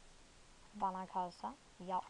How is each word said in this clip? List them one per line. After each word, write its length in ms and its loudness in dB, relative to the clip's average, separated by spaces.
Bana 340 2
kalsa. 480 0
Ya 240 4